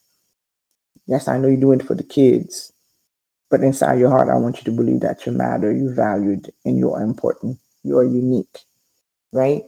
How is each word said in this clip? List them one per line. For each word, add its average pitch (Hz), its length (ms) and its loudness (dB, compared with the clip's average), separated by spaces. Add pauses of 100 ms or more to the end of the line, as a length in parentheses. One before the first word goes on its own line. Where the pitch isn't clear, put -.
(1080)
Yes, 135 220 -4
I 127 100 0
know 135 100 2
you're 135 80 4
doing 131 240 4
it - 60 -10
for - 80 -2
the - 80 -4
kids, - 720 0 (760)
but - 140 0
inside 135 380 2
your 123 100 4
heart, 127 180 4
I 131 80 2
want 123 220 -2
you - 60 -18
to 117 80 -4
believe 120 280 0
that - 240 -4
you 120 80 -6
matter, 120 400 -2
you 131 220 -2
valued, 104 580 -2 (140)
and 127 100 0
you 127 160 0
are 139 100 -6
important. 117 560 -4 (260)
You 139 140 -2
are 127 60 4
unique, 127 640 -2 (680)
right? 139 360 0